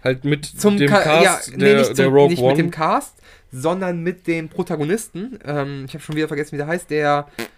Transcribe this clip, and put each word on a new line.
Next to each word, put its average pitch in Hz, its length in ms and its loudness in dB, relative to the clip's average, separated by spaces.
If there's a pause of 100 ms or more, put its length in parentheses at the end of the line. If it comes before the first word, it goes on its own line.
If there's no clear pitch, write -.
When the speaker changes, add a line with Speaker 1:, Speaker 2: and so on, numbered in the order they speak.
Speaker 1:
halt 131 220 -2
mit 147 200 -2
Speaker 2:
Zum 202 320 0
Speaker 1:
dem 143 140 4
Speaker 2:
Ka-, 202 120 4
Speaker 1:
Cast 165 480 2
Speaker 2:
ja, - 60 -14
nee, - 100 0
Speaker 1:
der, 139 120 6
Speaker 2:
nicht 131 120 2
Speaker 1:
der 135 160 2
Speaker 2:
zum, 135 80 2
Speaker 1:
Rogue 143 160 8
Speaker 2:
nicht 175 120 0
Speaker 1:
One. 127 120 4
Speaker 2:
mit 156 40 2
dem 160 140 0
Cast, 190 420 -2 (380)
sondern 175 500 -4
mit 175 240 -6
dem 165 220 -4
Protagonisten. 185 960 -6
Ähm, 139 420 -8
ich 131 80 -16
hab 151 80 -16
schon 156 140 -8
wieder 156 100 -2
vergessen, 151 260 -8
wie 151 40 -10
der 143 100 -6
heißt, 175 240 -8
der, 147 380 0 (300)